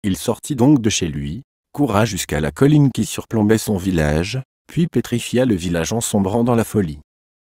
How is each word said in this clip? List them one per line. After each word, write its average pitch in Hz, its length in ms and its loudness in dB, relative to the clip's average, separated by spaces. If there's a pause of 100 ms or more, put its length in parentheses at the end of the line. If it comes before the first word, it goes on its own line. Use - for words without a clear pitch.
Il 95 140 -2
sortit - 380 -4
donc 127 260 4
de 107 80 2
chez 95 180 -2
lui, 76 360 -8 (280)
courut 117 340 0
jusqu'à 85 360 -4
la 73 100 -2
colline 147 400 4
qui 110 140 -2
surplombait 110 520 0
son 107 200 -2
village, 87 640 0 (260)
puis 165 200 -2
pétrifia 120 580 -2
le 113 100 2
village 85 380 -2
en 117 80 -2
sombrant 104 420 0
dans 120 120 2
la 113 100 2
folie. 80 340 -2 (440)